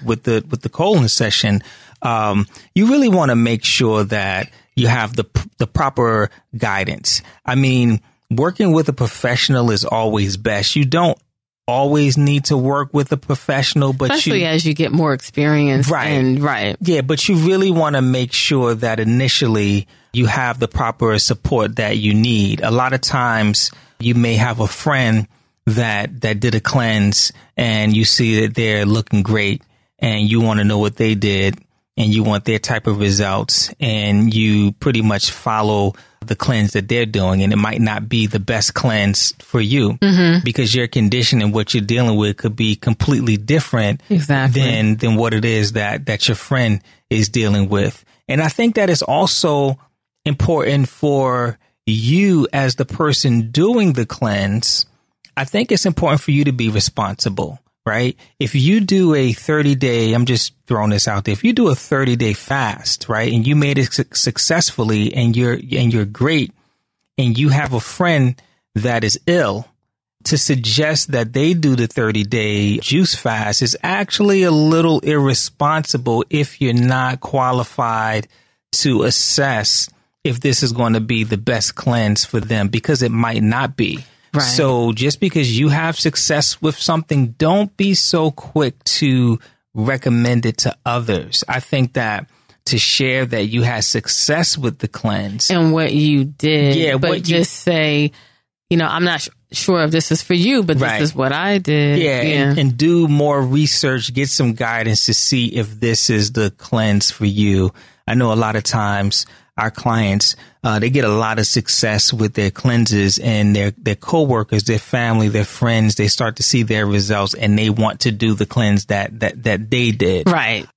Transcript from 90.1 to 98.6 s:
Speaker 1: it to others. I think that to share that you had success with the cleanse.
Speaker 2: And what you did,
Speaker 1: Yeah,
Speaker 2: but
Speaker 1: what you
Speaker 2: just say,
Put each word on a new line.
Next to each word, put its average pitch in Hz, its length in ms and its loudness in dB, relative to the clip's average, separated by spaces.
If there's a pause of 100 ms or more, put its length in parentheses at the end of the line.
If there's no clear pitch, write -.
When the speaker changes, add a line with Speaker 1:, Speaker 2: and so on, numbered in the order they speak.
Speaker 1:
it 110 120 -2
to - 160 -2 (100)
others. 113 600 -2
I 123 120 -2
think 127 340 -2
that 107 320 -2 (400)
to 120 140 -2
share 131 480 0
that 113 180 -2
you 113 160 -2
had 117 220 0
success - 760 -2
with 127 220 -4
the - 80 -4
cleanse. 101 640 -4
Speaker 2:
And 165 200 2
what 160 220 0
you 147 320 2
did, 147 500 0
Speaker 1:
Yeah, 156 220 0
Speaker 2:
but 147 120 0
Speaker 1:
what 269 100 0
you 170 40 -6 (140)
Speaker 2:
just 170 160 0
say, 151 580 0 (600)